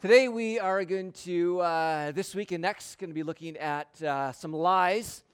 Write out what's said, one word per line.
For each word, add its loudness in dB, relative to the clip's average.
Today 8
we -2
are 2
going -4
to, 0
uh, 0
this -6
week -6
and -4
next, -6
gonna -10
be -6
looking -10
at, -6
uh, -2
some -10
lies, 2